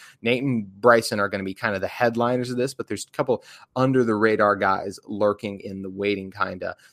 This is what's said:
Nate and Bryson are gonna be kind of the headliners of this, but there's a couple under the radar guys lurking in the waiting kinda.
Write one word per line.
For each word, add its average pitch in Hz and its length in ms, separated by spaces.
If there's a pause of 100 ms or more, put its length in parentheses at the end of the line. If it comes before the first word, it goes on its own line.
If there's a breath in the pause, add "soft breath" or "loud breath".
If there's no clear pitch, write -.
(200 loud breath)
Nate 120 220
and 120 240 (140)
Bryson 117 380
are 101 100
gonna 98 160
be 95 100
kind 110 200
of 95 60
the 92 80
headliners 120 600
of 123 60
this, 123 180
but - 140
there's - 180
a - 100
couple 127 260 (320 loud breath)
under 131 300
the 110 120
radar 107 400
guys 95 500
lurking 104 540
in 98 200
the 95 100
waiting 98 400
kinda. 92 460 (160 soft breath)